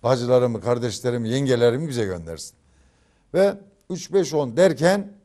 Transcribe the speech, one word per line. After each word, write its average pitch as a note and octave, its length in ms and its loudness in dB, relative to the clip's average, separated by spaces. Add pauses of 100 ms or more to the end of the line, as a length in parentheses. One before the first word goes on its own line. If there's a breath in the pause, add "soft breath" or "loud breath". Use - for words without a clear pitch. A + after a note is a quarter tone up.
bacılarımı, B2 580 2
kardeşlerimi, A#2+ 680 -4
yengelerimi B2+ 600 2
bize A#2+ 160 -2
göndersin." E2 520 -10 (800)
Ve G3 240 2 (320)
üç, F3 220 -10
beş, F3 220 0
on C3+ 220 -2
derken F3+ 560 2 (120)